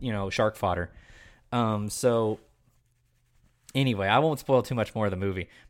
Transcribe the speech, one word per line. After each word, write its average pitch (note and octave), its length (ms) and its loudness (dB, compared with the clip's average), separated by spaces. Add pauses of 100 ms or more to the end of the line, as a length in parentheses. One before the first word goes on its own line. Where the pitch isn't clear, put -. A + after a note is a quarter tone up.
you B2 120 -4
know, G2 180 -4
shark A2 260 0
fodder. F2+ 340 -2 (600)
Um, A2 380 0
so A2+ 500 0 (1300)
anyway, A#2 340 0
I A2+ 100 4
won't D3+ 220 2
spoil C3 220 2
too - 120 -6
much A2+ 200 -2
more A2 120 0
of G2 40 0
the F#2 60 -4
movie, F#2+ 320 -4 (200)